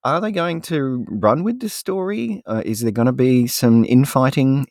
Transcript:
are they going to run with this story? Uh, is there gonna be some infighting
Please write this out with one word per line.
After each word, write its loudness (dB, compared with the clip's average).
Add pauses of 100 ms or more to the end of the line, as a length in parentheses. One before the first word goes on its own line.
are -2
they -4
going -4
to -4
run 0
with -4
this -8
story? -6
Uh, -4
is -4
there 0
gonna 2
be 2
some 4
infighting 2